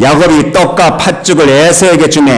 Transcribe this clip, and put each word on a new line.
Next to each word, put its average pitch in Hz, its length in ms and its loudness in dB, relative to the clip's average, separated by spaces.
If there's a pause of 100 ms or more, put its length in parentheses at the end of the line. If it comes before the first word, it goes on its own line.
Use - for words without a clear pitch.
"야곱이 147 500 0
떡과 175 460 0
팥죽을 170 500 -2
에서에게 160 640 2
주매 147 280 0